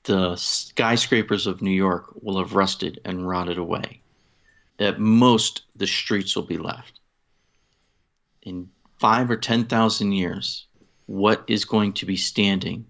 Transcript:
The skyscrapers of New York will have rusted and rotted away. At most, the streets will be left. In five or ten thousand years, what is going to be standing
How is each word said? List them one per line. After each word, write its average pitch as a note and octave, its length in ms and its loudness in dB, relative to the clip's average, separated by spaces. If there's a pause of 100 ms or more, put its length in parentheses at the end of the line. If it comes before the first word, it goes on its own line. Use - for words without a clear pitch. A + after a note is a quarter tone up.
The F#2 340 0
skyscrapers A2+ 1080 0
of F#2 160 -6
New G2 80 0
York F#2+ 400 0 (100)
will G2 180 -6
have F#2 160 -6
rusted F#2+ 520 0
and F2+ 200 -6
rotted F2+ 300 -4
away. - 460 -6 (760)
At G2+ 220 0
most, A2+ 600 4 (120)
the G2 120 -4
streets - 500 -2
will F#2 60 -4
be E2 160 -6
left. - 420 -10 (1400)
In F#2 260 -12 (300)
five A#2+ 320 4
or A2+ 60 0
ten A#2 280 0
thousand A2+ 480 2
years, F#2 540 -4 (400)
what G2+ 400 2
is G#2+ 180 0
going G#2+ 300 0
to - 120 -6
be F#2+ 100 -2
standing G2 720 -2